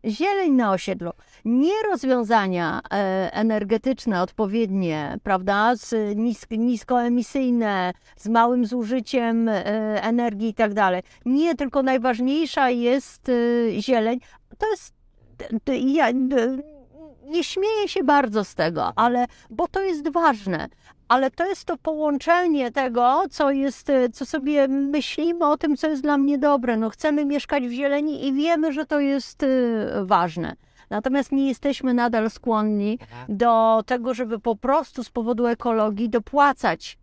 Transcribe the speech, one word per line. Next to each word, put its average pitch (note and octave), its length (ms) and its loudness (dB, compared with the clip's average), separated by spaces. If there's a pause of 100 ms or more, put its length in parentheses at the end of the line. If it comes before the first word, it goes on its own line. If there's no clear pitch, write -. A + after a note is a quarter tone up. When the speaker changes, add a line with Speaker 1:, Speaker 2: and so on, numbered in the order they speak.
Speaker 1:
Zieleń F4 480 0
na A#3 180 4
osiedlu. F#3 400 -4 (340)
Nie C4 280 2 (180)
rozwiązania, G#3+ 880 0 (100)
e, F#3+ 420 -2
energetyczne, G#3+ 880 0
odpowiednie, F#3+ 1000 -2
prawda, G3+ 520 2
z G#3+ 420 -4
nisk-, A3+ 400 -4 (540)
niskoemisyjne, A#3 840 0 (220)
z - 120 -12
małym A#3+ 380 4
zużyciem, A#3 840 -2
e, G#3 140 -2 (400)
energii A3+ 460 -2
i G#3 40 -8
tak G#3 200 0
dalej. F#3 280 2 (240)
Nie, D4 300 2
tylko C4+ 280 -2
najważniejsza C4 880 0
jest, B3 600 -2
e, A#3+ 520 0
zieleń. A#3 380 0 (380)
To A4 120 -2
jest, - 240 -6 (440)
d-, - 80 -16 (200)
d-, C4+ 120 0
ja, C4 360 2
d-, C4 440 0 (680)
nie D#4 180 -2
śmieję G#4 440 -2
się F#4+ 160 -2
bardzo B3+ 400 2
z - 120 -10
tego, D#3+ 400 0
ale, B3 300 2 (240)
bo C#4 180 -2
to F#4+ 140 -4
jest D#4+ 300 -2
ważne. G#3+ 560 0 (400)
Ale C4 240 2
to E4+ 140 -2
jest G4 200 -6
to E4 120 -4
połączenie D4+ 920 0
tego, B3+ 580 2
co C#4 220 0
jest, C#4 380 -2
e, B3+ 200 4
co - 160 -8
sobie C#4+ 420 0
myślimy D4 800 0
o D4+ 100 2
tym, D4 200 0
co D#4+ 100 -2
jest D4 140 -2
dla C#4+ 160 2
mnie C#4 200 2
dobre. B3+ 400 2
No, A3 120 0
chcemy D4 360 0
mieszkać C#4+ 420 -2
w A#3+ 40 -6
zieleni C#4+ 560 -2
i C#4 60 0
wiemy, D#4 400 2
że D4+ 120 -4
to D4 140 0
jest, C#4 440 -2
e, C#4 40 2 (580)
ważne. E3+ 500 0 (340)
Natomiast B3+ 420 -2
nie C4+ 160 0
jesteśmy C4 460 -2
nadal A#3 360 2
skłonni G#3+ 640 -2 (100)
Speaker 2:
Mhm. F#3+ 360 -10
Speaker 1:
do A3+ 480 4
tego, B3 280 -2
żeby A3+ 260 -6
po A3+ 160 -2
prostu C4+ 480 -2
z - 60 -12
powodu A#3 380 -2
ekologii A3 640 0
dopłacać. B3 920 0